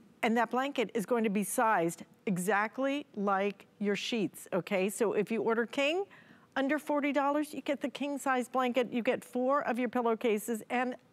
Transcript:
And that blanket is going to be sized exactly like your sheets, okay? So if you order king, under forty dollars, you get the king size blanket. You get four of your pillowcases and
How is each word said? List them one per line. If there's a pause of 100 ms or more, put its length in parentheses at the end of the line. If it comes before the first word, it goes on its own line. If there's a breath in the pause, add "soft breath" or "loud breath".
(220)
And
that
blanket
is
going
to
be
sized (240)
exactly
like (140)
your
sheets,
okay?
So
if
you
order
king, (500 loud breath)
under
forty
dollars,
you
get
the
king
size
blanket.
You
get
four
of
your
pillowcases
and (180)